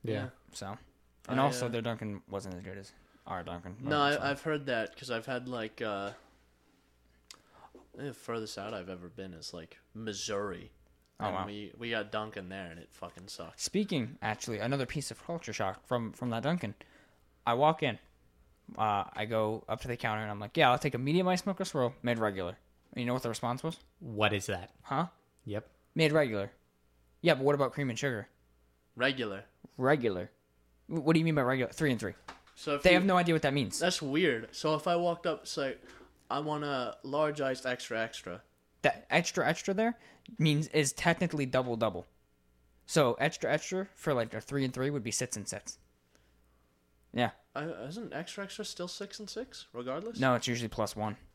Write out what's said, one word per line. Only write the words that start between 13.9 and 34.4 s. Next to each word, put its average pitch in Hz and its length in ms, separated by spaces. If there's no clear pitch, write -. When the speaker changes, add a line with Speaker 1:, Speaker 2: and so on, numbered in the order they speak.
Speaker 3:
actually, 110 380
another 127 260
piece - 240
of - 160
culture 165 280
shock 98 340
from, 117 260
from 123 160
that 113 140
Dunkin'. 147 320
I 117 100
walk 156 260
in. 120 160
Uh, 104 360
I 107 120
go 110 420
up 110 140
to 127 60
the 120 100
counter, 110 240
and 107 80
I'm 104 120
like, 104 160
"Yeah, 143 120
I'll 123 80
take 143 160
a 127 40
medium 160 300
iced 180 180
milk 190 160
or 185 40
swirl, 127 280
made 120 160
regular." 95 380
And - 80
you 120 60
know 123 80
what 127 100
the 117 60
response 120 340
was? 160 140
Speaker 1:
What 107 340
is 98 140
that? 95 240
Speaker 3:
Huh? 160 240
Speaker 1:
Yep. 107 200
Speaker 3:
Made 156 160
regular. 113 400
Yeah, 160 140
but 131 100
what 143 100
about 139 160
cream 139 180
and 113 80
sugar? 123 300
Speaker 2:
Regular. 117 480
Speaker 3:
Regular. 120 520
W-, 156 140
what 160 100
do 165 60
you 165 60
mean 160 100
by 143 80
regular? 127 280
Three 147 200
and 113 80
three. 98 140
Speaker 2:
So 147 200
if 143 80
Speaker 3:
They 185 80
Speaker 2:
you 180 40
Speaker 3:
have 180 100
no 190 120
idea 170 160
what 156 100
that 139 100
means. 123 260
Speaker 2:
That's 175 220
weird. 135 520